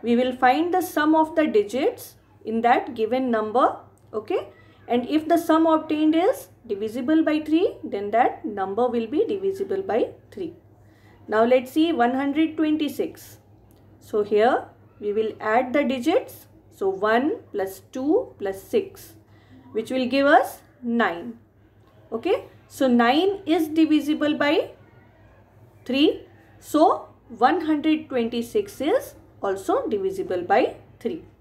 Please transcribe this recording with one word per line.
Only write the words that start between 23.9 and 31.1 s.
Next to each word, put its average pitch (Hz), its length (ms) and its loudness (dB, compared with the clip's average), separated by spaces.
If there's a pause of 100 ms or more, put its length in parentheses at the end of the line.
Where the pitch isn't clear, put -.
by 294 360 0 (1120)
three. 277 400 0 (340)
So - 480 2 (220)
one 254 320 2
hundred 311 480 0
twenty-six 233 720 -4
is 427 320 0 (280)
also 330 460 -2
divisible 190 540 -4
by 196 340 2 (240)
three. 190 240 -8 (180)